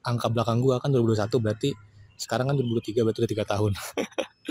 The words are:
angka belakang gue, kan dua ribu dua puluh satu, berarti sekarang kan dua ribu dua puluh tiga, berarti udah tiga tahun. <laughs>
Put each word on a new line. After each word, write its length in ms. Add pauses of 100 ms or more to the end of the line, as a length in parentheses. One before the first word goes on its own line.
angka 240
belakang 320
gue, 160
kan 160
dua 80
ribu 160
dua 0
puluh 80
satu, 160
berarti 320 (480)
sekarang 320
kan 80
dua 80
ribu 80
dua 80
puluh 80
tiga, 160
berarti 160
udah 80
tiga 160
tahun. 280
<laughs> 40 (720)